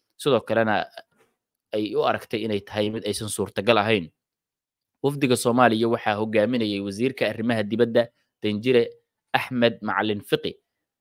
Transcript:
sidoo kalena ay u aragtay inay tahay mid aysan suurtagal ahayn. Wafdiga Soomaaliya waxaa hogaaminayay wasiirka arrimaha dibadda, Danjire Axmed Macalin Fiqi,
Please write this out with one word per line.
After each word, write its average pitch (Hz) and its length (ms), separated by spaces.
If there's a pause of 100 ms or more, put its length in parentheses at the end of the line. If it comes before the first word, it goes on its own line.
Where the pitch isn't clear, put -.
(200)
sidoo 131 200
kalena 110 460 (840)
ay 107 240
u 147 80
aragtay 110 400
inay 107 160
tahay 107 320
mid 113 160
aysan 104 240
suurtagal 107 480
ahayn. 101 320 (920)
Wafdiga 135 320
Soomaaliya 117 520
waxaa 113 320
hogaaminayay 110 600
wasiirka 107 480
arrimaha 110 360
dibadda, 117 440 (340)
Danjire 110 460 (440)
Axmed 117 480
Macalin 104 400
Fiqi, - 320 (480)